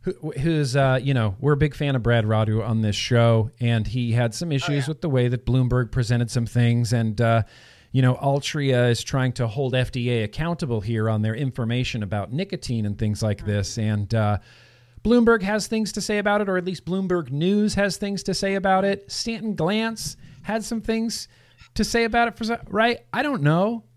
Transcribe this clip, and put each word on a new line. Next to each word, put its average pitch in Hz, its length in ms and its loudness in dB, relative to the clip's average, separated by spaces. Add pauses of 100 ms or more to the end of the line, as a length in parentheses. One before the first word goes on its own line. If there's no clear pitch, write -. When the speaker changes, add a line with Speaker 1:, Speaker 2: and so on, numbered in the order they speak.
Speaker 1:
who, 156 380 -6
who's, 147 360 0
uh, 131 280 4
you 139 100 0
know, 110 280 2
we're 143 120 4
a 143 60 4
big 147 160 2
fan 143 200 0
of 123 80 0
Brad 117 220 4
Radu 110 420 2
on 113 140 2
this 104 160 0
show, 117 540 4 (100)
and 117 260 2
he 117 260 -2
had 117 220 2
some 170 160 -4
issues 131 200 0
Speaker 2:
Oh, - 20 0
yeah. 139 160 0
Speaker 1:
with 156 140 -6
the 170 80 -2
way 123 180 2
that 120 160 -2
Bloomberg 123 480 2
presented 120 380 0
some 117 160 -2
things, 120 480 2
and, 113 260 0
uh, 113 220 4 (500)
you 131 80 2
know, 127 140 6
Altria 139 760 0
is 117 120 0
trying 127 320 -2
to 120 120 -2
hold 127 280 -4
F 127 180 0
D 120 180 -4
A 113 140 0
accountable 151 560 -4
here 110 300 0
on 107 100 0
their 110 140 0
information 120 680 -2
about 101 300 -6
nicotine 131 540 -4
and 101 120 -4
things 107 240 -2
like 104 160 -2
Speaker 2:
Mm-hmm. 104 120 -6
Speaker 1:
this, 101 260 -2
and, 107 380 -2
uh, 104 240 2 (680)
Bloomberg 226 380 4
has 202 260 -2
things 220 240 -4
to 208 80 -6
say 208 180 -2
about 208 220 2
it, 202 80 -2
or 185 80 0
at 180 80 -2
least 185 200 -8
Bloomberg 180 460 -2
News 196 440 2
has 202 240 0
things 202 260 -6
to 190 100 -2
say 196 200 -2
about 190 300 2
it. 196 280 -2
Stanton 220 420 -6
Glantz 214 600 -4 (260)
had 214 220 -4
some 226 160 -6
things 226 480 -4 (460)
to 220 100 0
say 233 200 0
about 233 240 2
it, 226 80 -8
for 226 80 -8
so-, 233 140 -4 (100)
right? 226 320 0 (120)
I 226 100 -2
don't 277 200 -2
know. 190 420 2 (120)